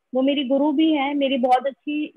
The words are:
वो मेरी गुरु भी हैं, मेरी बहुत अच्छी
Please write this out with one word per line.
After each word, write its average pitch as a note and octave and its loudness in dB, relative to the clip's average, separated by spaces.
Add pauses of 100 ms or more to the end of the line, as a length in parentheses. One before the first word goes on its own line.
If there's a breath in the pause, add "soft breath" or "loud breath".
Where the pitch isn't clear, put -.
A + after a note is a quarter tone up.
(140)
वो B3+ 0
मेरी C#4 0
गुरु C#4 0
भी D#4+ 2
हैं, C#4+ -2
मेरी C#4 0
बहुत B3+ 2
अच्छी D4 -6 (100)